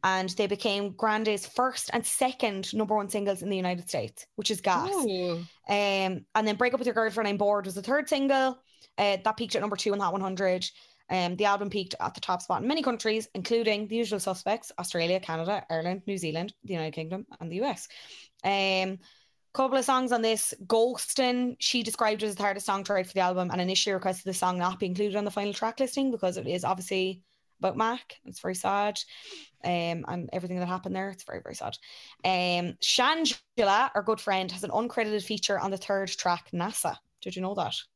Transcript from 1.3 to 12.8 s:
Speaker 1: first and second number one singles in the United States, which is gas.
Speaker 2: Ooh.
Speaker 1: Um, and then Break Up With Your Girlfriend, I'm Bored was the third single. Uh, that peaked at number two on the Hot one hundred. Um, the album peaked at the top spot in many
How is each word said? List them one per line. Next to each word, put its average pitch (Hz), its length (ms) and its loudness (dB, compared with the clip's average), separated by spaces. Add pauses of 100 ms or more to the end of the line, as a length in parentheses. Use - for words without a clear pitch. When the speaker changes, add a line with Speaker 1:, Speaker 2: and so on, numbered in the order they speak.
Speaker 1:
first - 460 -2
and 226 140 -2
second 233 680 -2
number 214 200 2
one 202 140 0
singles 202 340 -2
in 196 80 -4
the 196 60 0
United 180 320 -2
States, - 380 -6 (100)
which 208 140 -2
is 202 100 0
gas. 190 320 2
Speaker 2:
Ooh. 190 400 0 (360)
Speaker 1:
Um, 196 560 2 (100)
and 220 120 4
then 208 100 2
Break 247 160 4
Up 262 80 0
With 247 60 -2
Your 233 80 0
Girlfriend, 220 340 2
I'm 202 80 0
Bored 202 300 2
was 190 80 -6
the 196 80 -6
third 277 260 0
single. 269 500 2 (380)
Uh, 202 280 4
that 214 120 2
peaked 233 200 -4
at 190 40 2
number 202 160 -2
two 208 160 0
on 202 60 0
the 202 60 2
Hot 175 80 2
one 190 100 -2
hundred. 185 460 0 (420)
Um, 180 260 0
the 208 100 2
album 202 240 2
peaked 185 300 -4
at - 140 -2
the - 60 -12
top 180 220 -2
spot 175 200 0
in 226 60 -2
many 311 140 0